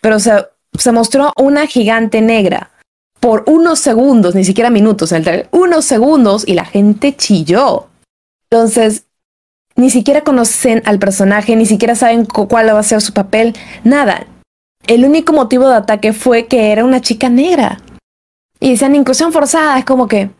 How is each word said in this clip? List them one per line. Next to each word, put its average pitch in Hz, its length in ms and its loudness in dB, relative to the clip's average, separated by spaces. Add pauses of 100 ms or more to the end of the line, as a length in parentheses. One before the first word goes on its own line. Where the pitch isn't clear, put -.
Pero, 220 160 0
o - 20 0
sea, 202 300 0 (280)
se - 140 0
mostró 233 460 0
una 285 300 0
gigante 226 540 -2
negra 220 500 -2 (480)
por 220 280 0
unos 320 320 2
segundos, 226 560 2
ni 190 80 2
siquiera 202 260 0
minutos, 208 420 0
en 165 80 -2
el 160 40 -4
trailer, 175 280 -4
unos 339 340 0
segundos, 247 600 2
y 185 80 -2
la 170 100 -4
gente 208 500 0
chilló. 196 720 -2 (600)
Entonces, 226 560 0 (720)
ni 254 140 2
siquiera 277 320 0
conocen 240 640 0
al 208 140 0
personaje, 202 560 0
ni 220 100 2
siquiera 220 300 0
saben 233 300 0
cu-, 202 220 -4
cuál 226 280 2
va 208 40 2
a 214 40 -2
ser 214 180 -2
su - 120 -6
papel, 220 420 -2 (280)
nada. 254 440 0 (600)
El 233 180 4
único 320 260 0
motivo 254 380 2
de 254 80 4
ataque 214 340 -2
fue 233 360 -2
que 220 260 0
era 220 100 0
una 254 160 2
chica 247 300 -2
negra. 277 500 0 (800)
Y 262 120 0
decían, 269 240 2
"Inclusión 285 360 0
forzada", 302 480 0
es 262 60 -6
como 254 220 0
que 196 220 -2 (100)